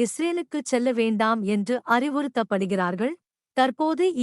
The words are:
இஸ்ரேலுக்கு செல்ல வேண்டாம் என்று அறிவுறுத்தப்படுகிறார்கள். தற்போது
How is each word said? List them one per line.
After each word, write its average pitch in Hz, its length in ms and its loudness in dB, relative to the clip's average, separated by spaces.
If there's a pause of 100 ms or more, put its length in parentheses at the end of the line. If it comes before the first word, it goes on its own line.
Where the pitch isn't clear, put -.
இஸ்ரேலுக்கு 330 560 -2 (120)
செல்ல 247 280 2
வேண்டாம் 220 420 2 (120)
என்று 208 220 0 (200)
அறிவுறுத்தப்படுகிறார்கள். 214 1160 0 (440)
தற்போது 311 480 2 (180)